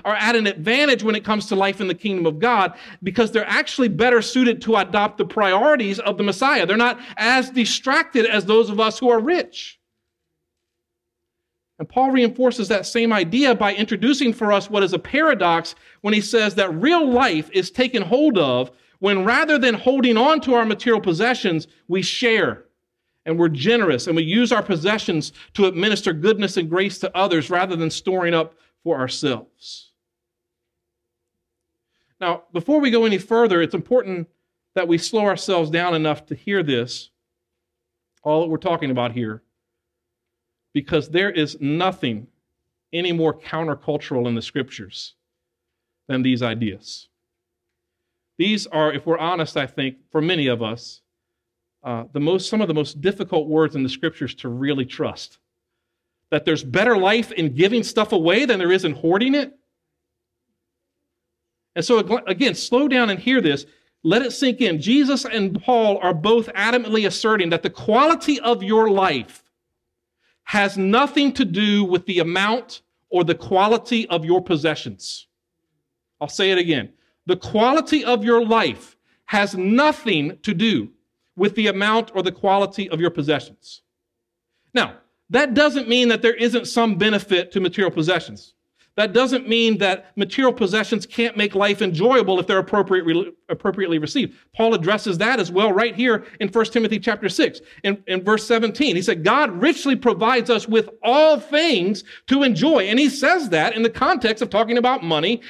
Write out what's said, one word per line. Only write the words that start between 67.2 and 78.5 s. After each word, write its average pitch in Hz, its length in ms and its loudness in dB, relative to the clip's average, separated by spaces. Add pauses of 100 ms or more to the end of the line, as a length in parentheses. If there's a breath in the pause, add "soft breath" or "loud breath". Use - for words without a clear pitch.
that 165 120 0
the 190 60 -4
quality 285 720 0
of 220 220 0
your 220 260 2
life 185 540 0 (1000)
has 202 340 0
nothing 269 560 2
to 262 100 0
do 202 400 0
with 180 220 -2
the 180 140 -2
amount 196 600 -2 (300)
or 180 120 2
the 165 120 0
quality 220 720 0
of 170 160 -2
your 175 160 2
possessions. 143 840 -6 (960)
I'll 147 60 -8
say 196 240 0
it 185 60 2
again. 151 360 -2 (320)
The 180 100 0
quality 262 680 0
of 226 200 0
your 233 200 4
life 214 520 -2 (300)